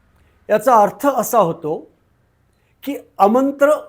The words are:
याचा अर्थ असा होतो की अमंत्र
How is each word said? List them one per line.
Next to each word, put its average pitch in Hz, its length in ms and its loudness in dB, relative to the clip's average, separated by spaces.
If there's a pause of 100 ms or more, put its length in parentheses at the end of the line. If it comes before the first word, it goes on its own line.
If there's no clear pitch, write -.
(500)
याचा 220 260 2
अर्थ 208 300 0
असा 247 320 -2
होतो 165 520 -4 (920)
की - 140 -10 (220)
अमंत्र 269 520 2 (180)